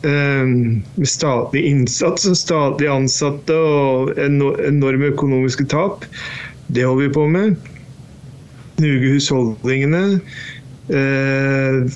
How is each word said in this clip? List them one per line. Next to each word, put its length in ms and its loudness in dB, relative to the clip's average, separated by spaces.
eh, 400 2
med 640 0
statlig 560 0
innsats 640 2
og 80 4
statlig 560 0
ansatte 640 0
og 580 2
eno-, 400 2
enorme 420 2
økonomiske 560 0
tap. 380 -2
Det 140 0
holder 240 2
vi 80 -2
på 100 2
med. 300 2
Knuge 400 2
husholdningene, 1040 0
eh, 1040 0